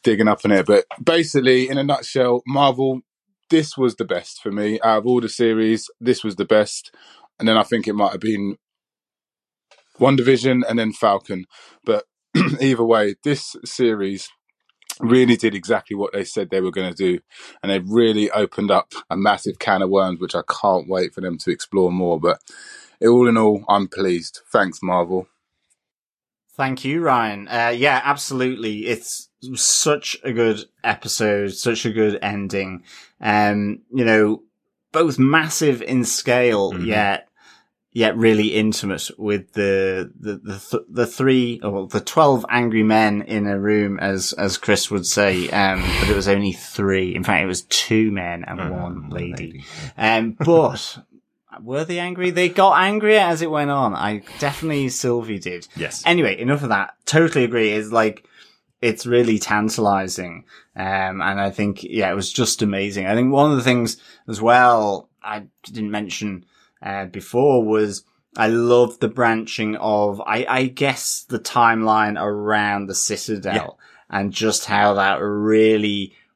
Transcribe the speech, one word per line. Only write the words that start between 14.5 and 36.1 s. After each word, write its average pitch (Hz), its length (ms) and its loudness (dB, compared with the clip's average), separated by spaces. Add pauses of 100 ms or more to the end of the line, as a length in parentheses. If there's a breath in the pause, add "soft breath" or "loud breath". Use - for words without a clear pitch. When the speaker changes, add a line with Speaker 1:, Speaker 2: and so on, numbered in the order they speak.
Speaker 1:
really 120 360 6
did 107 180 0
exactly 101 420 -4
what 98 160 -4
they 98 120 -6
said 95 260 -6
they 95 100 -2
were 92 100 -2
gonna 92 240 -6
do. 90 260 0 (420 loud breath)
And 196 80 -4
they 196 80 2
really 107 520 2
opened 101 400 0
up 92 220 2 (180)
a 80 60 -2
massive 101 420 0
can 98 240 0
of 92 80 0
worms, 92 300 0
which 90 140 -6
I 85 140 -4
can't 92 400 0
wait 90 260 -2
for - 60 -12
them 87 180 -6
to - 120 -4
explore 90 420 0
more. 87 280 0
But 87 200 0 (640 loud breath)
all 123 260 6
in 117 80 4
all, 107 320 2
I'm 98 200 2
pleased. 90 520 -4 (100)
Thanks, 98 320 0
Marvel. 92 460 -2 (1300)
Speaker 2:
Thank 131 280 -4
you, 143 160 -2
Ryan. 113 480 0
Uh, 120 280 0
yeah, 131 280 2
absolutely. 127 840 -4
It's - 420 -8 (280)
such - 680 0
a 131 100 -4
good 110 320 2 (200)
episode, 101 680 -2
such 110 320 -4
a 117 60 0
good 107 320 0
ending. 98 640 -6 (360 loud breath)
Um, 104 600 0 (120)
you 127 120 0
know, 110 380 4 (500)
both 156 260 0
massive 147 640 2
in 123 220 -2
scale, 117 680 0